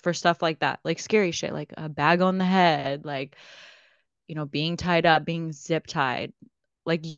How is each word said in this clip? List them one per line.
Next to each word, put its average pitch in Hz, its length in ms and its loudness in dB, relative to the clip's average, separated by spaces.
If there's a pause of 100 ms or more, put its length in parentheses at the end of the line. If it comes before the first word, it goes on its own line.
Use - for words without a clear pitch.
for 175 100 0
stuff 175 280 0
like 160 180 0
that, 139 240 -2
like, 170 160 -2
scary 202 320 2
shit, - 220 -6
like 147 240 -8
a 156 120 -8
bag 156 320 2
on 185 160 2
the 185 80 2
head, 151 600 2
like, 143 320 -8 (920)
you 156 80 -12
know, 151 100 -6
being 156 320 -4
tied 170 280 2
up, 156 200 4
being 165 260 -4
zip 156 360 -4
tied, 135 460 -2 (520)
like, 165 180 -2 (140)